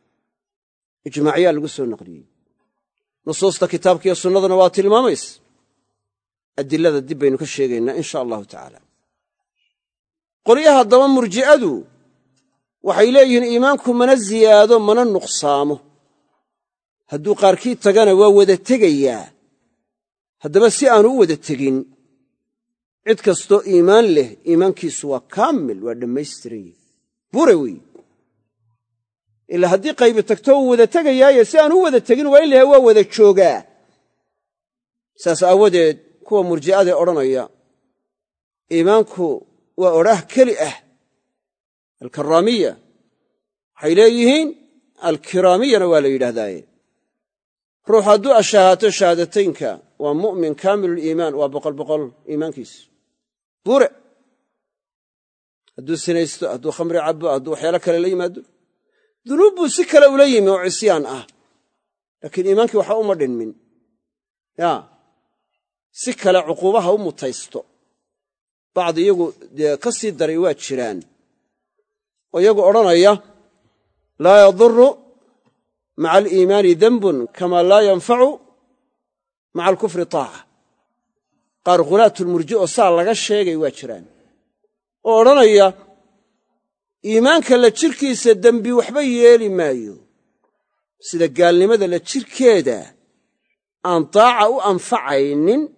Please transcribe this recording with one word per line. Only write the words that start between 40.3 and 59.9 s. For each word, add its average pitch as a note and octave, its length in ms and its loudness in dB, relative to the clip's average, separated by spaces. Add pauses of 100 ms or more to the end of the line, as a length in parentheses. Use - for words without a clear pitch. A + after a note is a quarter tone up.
ah. - 160 -8 (1300)
Alkarraamiya. D#3+ 720 -2 (1000)
Waxay D#3 260 -6
leeyihiin, A#3+ 520 4 (540)
alkiraamiyana F#3 840 0
waa D#3 140 2
la C#3 60 0
yidhaahdaaye. A#2 540 -6 (1300)
Ruux G#3+ 160 2
hadduu G#3 300 2
ashahaato G3 580 2
shahaadataynka, E3+ 800 -2 (300)
waa D3 140 -4
mu'min F3 420 -6
kaamilul F#3+ 440 -4
iimaan, D#3+ 340 -6
waa C#3+ 160 -4
boqol D3 240 -10
boqol D3+ 300 -8 (240)
iimaankiisu. D3+ 520 -12 (840)
Bure. B3 220 2 (1900)
Hadduu C#3+ 200 -10
sinaysto, E3+ 520 -6
hadduu D3 220 -10
khamri E3+ 280 -6
cabbo, D#3 300 -6
hadduu C#3 240 -6
waxyaalo E3 260 -4
kale E3+ 200 -4
la F3 80 -2
yimaado. F3+ 340 -6 (840)
Dunuub F4+ 280 2
buu E4+ 140 -4
si - 160 -4
kale C#4+ 220 4